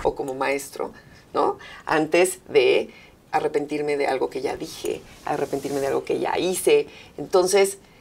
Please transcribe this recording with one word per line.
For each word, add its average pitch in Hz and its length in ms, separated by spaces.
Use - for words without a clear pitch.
o 143 140
como 139 180
maestro, 135 580
¿no? 370 260
Antes - 640
de 139 440
arrepentirme 147 680
de 143 120
algo 135 220
que - 100
ya 139 160
dije, - 460
arrepentirme 143 540
de 135 100
algo 131 160
que 135 140
ya - 200
hice. 165 500
Entonces, 196 600